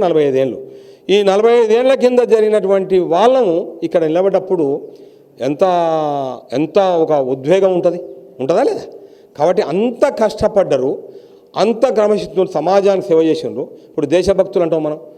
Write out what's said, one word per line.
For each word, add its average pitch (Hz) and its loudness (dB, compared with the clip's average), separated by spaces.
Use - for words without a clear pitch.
నలభై 165 2
ఐదు 131 0
ఏండ్లు. 123 -2
ఈ - 6
నలభై 214 4
ఐదు 220 2
ఏండ్ల 262 2
కింద 247 4
జరిగినటువంటి 196 2
వాళ్ళము 214 2
ఇక్కడ 165 0
నిలబడ్డప్పుడు 180 0
ఎంత, 143 -2
ఎంత 156 0
ఒక 156 0
ఉద్వేగం 180 2
ఉంటది, 175 0
ఉంటదా 165 -2
లేదా? - -6
కాబట్టి 175 0
అంత 233 -2
కష్టపడ్డరు, 165 -2
అంత 226 0
క్రమశిక్షణ 196 0
సమాజానికి 190 0
సేవ 160 4
చేసిండ్రు. 120 -4
ఇప్పుడు 147 -4
దేశభక్తులు 185 0
అంటాం 160 0
మనం, 151 -8